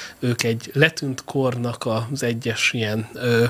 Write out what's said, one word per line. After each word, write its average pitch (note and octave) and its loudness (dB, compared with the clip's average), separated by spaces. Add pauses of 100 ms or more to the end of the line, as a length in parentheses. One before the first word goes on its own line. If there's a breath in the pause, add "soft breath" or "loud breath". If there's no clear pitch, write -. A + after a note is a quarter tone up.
(180 loud breath)
Ők A#2+ 0
egy A#2 0
letűnt C#3+ 2
kornak B2 -2
az A#2 -2
egyes A#2 0
ilyen, A2 -2
ö, A#2+ 4